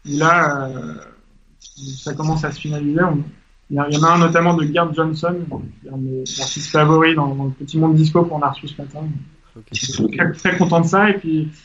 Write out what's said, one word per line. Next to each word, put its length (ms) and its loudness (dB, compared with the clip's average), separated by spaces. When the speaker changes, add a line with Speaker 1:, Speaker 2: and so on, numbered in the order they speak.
Speaker 1:
Et 100 -6
là, 520 2
euh, 260 -12
ça 160 -10
commence 300 -2
à 80 -4
se 80 -14
finaliser. 420 -2
On, 200 0
il 60 -4
y 20 0
a, 100 0
il 60 -2
y 40 2
en 40 4
a 100 6
un 60 4
notamment 360 4
de 100 0
Gerd 300 0
Johnson, 420 -2
qui 380 -14
est 60 -16
un 60 -10
de 40 -6
mes 180 -6
artistes 300 -8
favoris 440 6
dans, 200 -2
dans 100 -6
le 60 -2
petit 260 -8
monde 200 4
disco 280 4
qu'on 160 -6
a 100 0
reçu 160 -12
ce 140 -14
matin. 260 -12
Speaker 2:
Ok. 160 -20
Speaker 1:
Je 200 -6
suis 240 -2
très, 160 0
très 240 -2
content 240 4
de 60 2
ça. 240 4
Et 80 0
puis, 320 -2